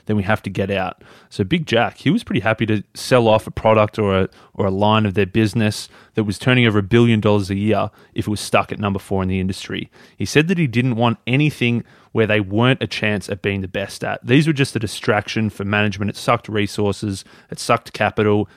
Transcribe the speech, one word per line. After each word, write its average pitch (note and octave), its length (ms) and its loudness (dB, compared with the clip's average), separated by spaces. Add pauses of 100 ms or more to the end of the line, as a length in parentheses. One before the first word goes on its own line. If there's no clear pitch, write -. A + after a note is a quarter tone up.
then G#2+ 100 -2
we G2+ 80 0
have G#2+ 180 0
to G2+ 80 -8
get G2 220 -4
out. F#2 320 -6 (240)
So - 160 -4
Big D3+ 220 -2
Jack, A2+ 320 0
he - 120 0
was A3+ 140 0
pretty - 160 -2
happy A2 260 0
to G#2 160 0 (120)
sell A#2+ 340 2
off G#2+ 180 4
a G2+ 60 -12
product A2 440 2
or G2 220 2
a, F#2+ 100 0 (260)
or G#2+ 120 -2
a G2 60 0
line G#2+ 340 2
of G2 80 -2
their G2 120 2
business A2 600 0 (260)
that A2 100 0
was G2+ 140 -4
turning B2+ 280 2
over G#2+ 140 2
a - 20 2
billion A#2 380 4
dollars G#2 280 2
a G2 60 -2
year G2+ 360 0 (240)
if G#2+ 120 -6
it G#2+ 40 -2
was G#2 100 -4
stuck - 320 0
at F#2+ 80 -8
number G2+ 180 -2
four F#2+ 240 -4
in F#2+ 60 -2
the F#2+ 100 -2
industry. F#2 500 -6 (280)
He - 80 -6
said D3 240 2
that F#3 100 0
he E3+ 80 0
didn't A#2+ 300 2
want A2+ 220 0 (100)
anything B2 560 0 (280)
where A2 140 2
they G#2+ 140 2
weren't G#2+ 420 0
a B2+ 40 -2
chance G#2 420 -4
at G2+ 140 -8
being G2 180 -2
the F#2+ 80 -6
best G2 340 -8
at. G#2 240 -8
These D3 200 4
were D#3+ 80 2
just C#3 200 -2
a - 40 -4
distraction G#2+ 720 -2
for G2 160 -8
management. G#2 420 -2
It A2 80 -8
sucked - 320 -2
resources, G#2 760 -4 (280)
it - 100 -12
sucked - 320 -2
capital, G#2 640 0